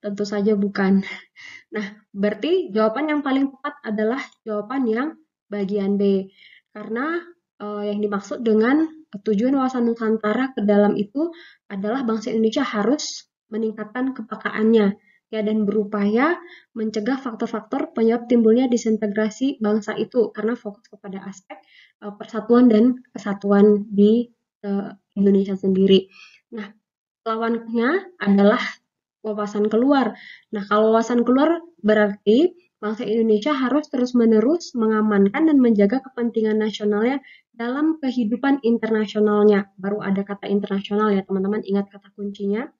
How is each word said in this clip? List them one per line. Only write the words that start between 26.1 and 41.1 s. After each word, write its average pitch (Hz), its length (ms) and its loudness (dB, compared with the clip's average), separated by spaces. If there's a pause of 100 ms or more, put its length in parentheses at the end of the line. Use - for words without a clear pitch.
Nah, 208 160 -14 (520)
lawannya 226 960 -2
adalah 202 400 4 (640)
wawasan 208 480 -2
keluar. 240 400 2 (400)
Nah, 208 160 -6
kalau 214 240 4
wawasan 226 320 2
keluar 302 400 2 (160)
berarti 214 720 2 (320)
bangsa 214 240 -6
Indonesia 220 480 0
harus 269 320 -2
terus-menerus 247 880 2
mengamankan 214 720 2
dan 302 120 4
menjaga 233 440 4
kepentingan 220 560 -2
nasionalnya 214 640 -2 (320)
dalam 277 480 -2
kehidupan 254 600 -2
internasionalnya. 214 1160 2
Baru 202 240 -6
ada 196 200 -2
kata 202 280 -8
internasional 202 640 -2